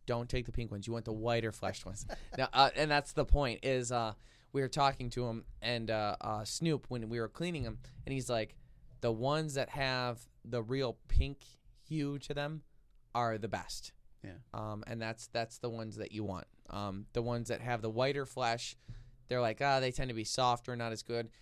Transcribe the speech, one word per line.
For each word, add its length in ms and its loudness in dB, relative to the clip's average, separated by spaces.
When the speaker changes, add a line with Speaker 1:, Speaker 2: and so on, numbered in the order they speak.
Speaker 1:
Don't 240 -2
take 160 0
the 60 -6
pink 200 -2
ones. 140 -6
You 80 -4
want 120 -4
the 80 -4
whiter 380 2
fleshed 340 -4
ones. 200 -8
Speaker 2:
<laughs> 160 -8
Speaker 1:
Now, 160 2
uh, 220 10
and 160 4
that's 220 2
the 120 2
point 380 6
is, 280 2
uh, 220 0
we 80 2
were 80 2
talking 420 2
to 140 -2
him 180 -4
and, 280 0
uh, 320 2
uh, 240 -2
Snoop 440 0
when 200 -4
we 100 -2
were 100 0
cleaning 340 -4
them, 160 -4
and 80 -4
he's 160 -2
like, 260 0
"The 100 2
ones 440 2
that 140 0
have 580 -2
the 160 -2
real 360 -2
pink 360 6
hue 320 -2
to 140 -8
them 300 -4
are 240 2
the 120 -4
best." 420 -6
Speaker 2:
Yeah. 140 -12
Speaker 1:
Um, 340 -8
and 140 -6
that's, 260 -6
that's 320 -4
the 100 -4
ones 280 -8
that 140 -8
you 120 -4
want. 240 -4
Um, 440 -6
the 80 2
ones 280 -2
that 120 -2
have 200 -2
the 80 -2
whiter 360 0
flesh, 520 -2
they're 140 2
like, 200 2
"Ah, 200 6
they 100 2
tend 180 -2
to 60 -4
be 80 -2
softer, 520 2
not 180 -2
as 100 -6
good." 260 -2